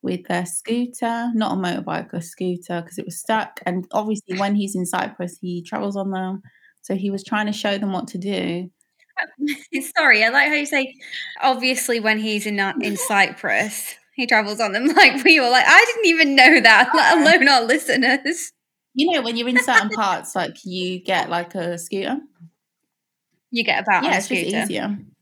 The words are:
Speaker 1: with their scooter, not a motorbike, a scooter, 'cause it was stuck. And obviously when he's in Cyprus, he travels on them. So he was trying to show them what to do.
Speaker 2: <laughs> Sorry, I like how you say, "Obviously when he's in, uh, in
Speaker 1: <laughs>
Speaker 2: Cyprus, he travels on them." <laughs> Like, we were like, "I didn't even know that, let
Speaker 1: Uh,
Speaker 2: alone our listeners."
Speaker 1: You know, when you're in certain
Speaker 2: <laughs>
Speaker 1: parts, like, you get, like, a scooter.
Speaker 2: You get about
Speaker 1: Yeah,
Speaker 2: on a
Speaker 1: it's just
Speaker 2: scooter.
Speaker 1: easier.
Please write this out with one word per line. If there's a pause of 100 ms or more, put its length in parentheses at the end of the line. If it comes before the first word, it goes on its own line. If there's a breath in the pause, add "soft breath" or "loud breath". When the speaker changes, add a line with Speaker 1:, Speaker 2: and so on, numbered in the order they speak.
Speaker 1:
with
their
scooter,
not
a
motorbike,
a
scooter,
'cause
it
was
stuck.
And
obviously
when
he's
in
Cyprus,
he
travels
on
them. (400 soft breath)
So
he
was
trying
to
show
them
what
to
do. (720)
Speaker 2:
<laughs> (160)
Sorry,
I
like
how
you
say, (480 loud breath)
"Obviously
when
he's
in,
uh,
in
Speaker 1:
<laughs>
Speaker 2:
Cyprus, (200)
he
travels
on
them."
<laughs>
Like,
we
were
like,
"I
didn't
even
know
that,
let
Speaker 1:
Uh, (180)
Speaker 2:
alone
our
listeners." (400)
Speaker 1:
You
know,
when
you're
in
certain
Speaker 2:
<laughs>
Speaker 1:
parts,
like,
you
get,
like,
a
scooter. (1300)
Speaker 2:
You
get
about
Speaker 1:
Yeah,
Speaker 2:
on
a
Speaker 1:
it's
just
Speaker 2:
scooter.
Speaker 1:
easier. (240)